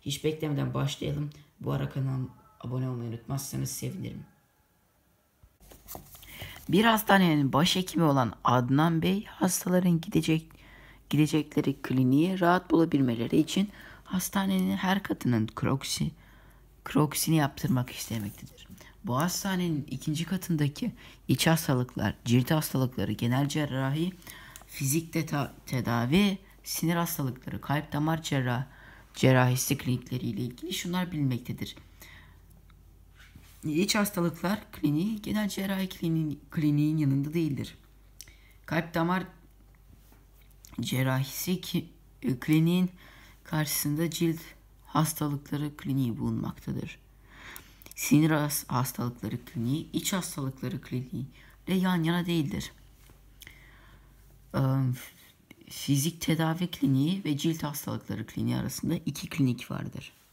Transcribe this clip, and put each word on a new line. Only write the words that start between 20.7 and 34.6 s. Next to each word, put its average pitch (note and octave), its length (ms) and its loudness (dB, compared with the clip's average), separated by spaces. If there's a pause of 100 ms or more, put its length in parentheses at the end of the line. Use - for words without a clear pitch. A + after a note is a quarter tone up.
iç - 180 2
hastalıklar, C3 760 2
cilt B2 260 4
hastalıkları, C3 640 0
genel B2 360 0
cerrahi, C#3+ 640 -2 (540)
fizik D3+ 460 -2
teta-, D3+ 420 -2 (120)
tedavi, C3+ 720 2 (240)
sinir - 320 -2
hastalıkları, E3 680 -4
kalp D3+ 320 -2
damar D#3 300 0
cerrah-, B2+ 440 0 (480)
cerrahisi B2+ 640 4
klinikleriyle B2 600 -4
ilgili B2+ 320 -8
şunlar F3+ 400 -4
bilinmektedir. C3 640 -4 (1900)
İç D#3+ 300 2
hastalıklar F3+ 800 0